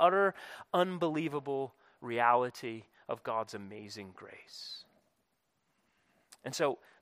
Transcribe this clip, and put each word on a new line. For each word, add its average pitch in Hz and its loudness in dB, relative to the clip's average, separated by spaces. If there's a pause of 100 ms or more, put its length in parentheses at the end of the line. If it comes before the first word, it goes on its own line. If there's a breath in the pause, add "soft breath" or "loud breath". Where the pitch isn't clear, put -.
utter, 190 6 (380 loud breath)
unbelievable 156 0 (260 soft breath)
reality 120 2 (240 soft breath)
of 117 -6
God's 113 -4
amazing 101 -12
grace. - -16 (1600)
And 127 -6
so - 2 (240 soft breath)